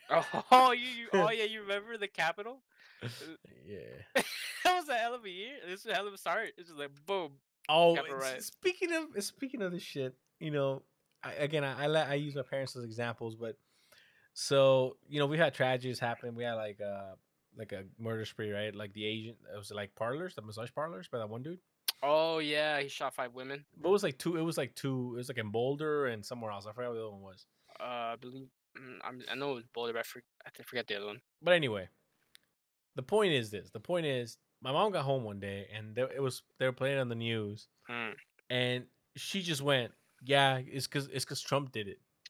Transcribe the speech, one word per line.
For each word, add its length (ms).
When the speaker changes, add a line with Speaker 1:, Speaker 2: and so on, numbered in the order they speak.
Speaker 1:
<laughs> 0
Oh, 200
you, 140
you, 260
Speaker 2:
<laughs> 40
Speaker 1:
oh, 140
yeah, 140
you 180
remember 360
the 100
Capitol? 540
Speaker 2:
<laughs> 360
Yeah. 380
Speaker 1:
<laughs> 100
That 100
was 140
a 80
hell 180
of 100
a 60
year. 340
This 200
was 80
a 20
hell 140
of 60
a 40
start. 400
It's 100
just 100
like, 120
boom, 320
Speaker 2:
Oh, 260
Speaker 1:
Capitol 220
Speaker 2:
it's, 20
Speaker 1:
riot. 260
Speaker 2:
speaking 480
of, 320
speaking 380
of 100
this 100
shit, 340
you 120
know, 340
I, 100
again, 320
I, 200
I 40
let, 200
I 60
use 220
my 60
parents 340
as 80
examples, 500
but 240
so, 640
you 120
know, 60
we 120
had 160
tragedies 460
happen. 360
We 80
had, 100
like, 260
uh, 360
like, 160
a 140
murder 280
spree, 260
right? 220
Like, 200
the 120
Asian, 300
it 60
was, 140
like, 240
parlors, 400
the 60
massage 320
parlors 340
by 100
that 120
one 120
dude. 180
Speaker 1:
Oh, 360
yeah, 420
he 80
shot 260
five 200
women. 320
Speaker 2:
But 140
it 20
was, 100
like, 160
two, 180
it 60
was, 140
like, 180
two, 400
it 40
was, 100
like, 100
in 120
Boulder 560
and 180
somewhere 260
else. 160
I 60
forgot 180
what 40
the 80
other 80
one 120
was. 240
Speaker 1:
Uh, 360
I 20
believe, 320
mm, 280
I'm, 260
I 40
know 180
it 40
was 100
Boulder, 260
but 80
I 20
for-, 200
I 60
forget 240
the 100
other 100
one. 140
Speaker 2:
But 120
anyway, 340
the 80
point 300
is 180
this. 200
The 100
point 260
is, 320
my 120
mom 200
got 120
home 200
one 160
day, 320
and 220
there, 160
it 120
was, 200
they 80
were 60
playing 260
on 100
the 60
news, 540
Speaker 1:
Hmm. 280
Speaker 2:
and 360
she 260
just 200
went, 320
"Yeah, 340
it's 280
'cause, 260
it's 140
'cause 160
Trump 300
did 160
it." 120